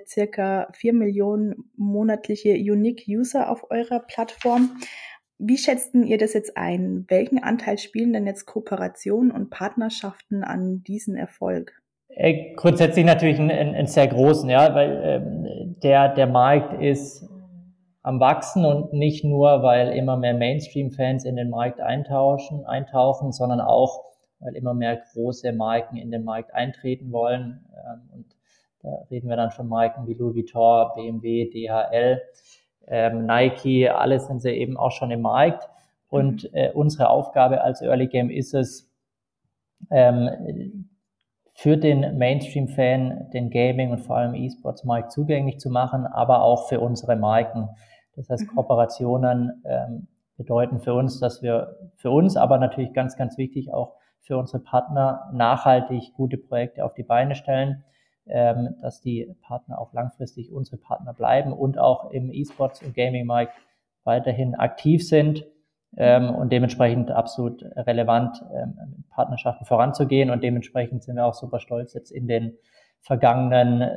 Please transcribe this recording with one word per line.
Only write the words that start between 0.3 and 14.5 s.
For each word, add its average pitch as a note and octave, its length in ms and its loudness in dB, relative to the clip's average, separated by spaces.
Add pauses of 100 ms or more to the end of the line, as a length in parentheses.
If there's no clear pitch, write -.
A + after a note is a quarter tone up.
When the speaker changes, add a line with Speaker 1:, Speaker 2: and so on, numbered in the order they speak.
Speaker 1:
vier A#3 200 -2
Millionen G#3 840 -2
monatliche G#3 760 0
Unique G#3 560 0
User B3 420 -2
auf - 220 -6
eurer A#3 260 -2
Plattform. A#3+ 800 0 (600)
Wie A#3 220 0
schätzt - 360 -2
denn A#3+ 100 6
ihr G#3+ 140 2
das A3 140 2
jetzt - 240 -4
ein? F#3 520 -4
Welchen A3+ 340 2
Anteil G#3+ 360 -2
spielen A#3 340 -2
denn G#3 160 0
jetzt G3 180 -8
Kooperationen G3+ 840 -2
und - 180 -6
Partnerschaften G3+ 960 -6
an F#3 400 -4
diesen G3+ 320 -8
Erfolg? - 640 -8 (360)
Speaker 2:
Äh, - 360 0
grundsätzlich E3 500 4
natürlich D#3+ 340 6
ein, D3+ 120 2
ein, D3 240 0
ein D3+ 120 0
sehr C#3 200 4
großen, C3+ 420 4
ja, C#3 260 6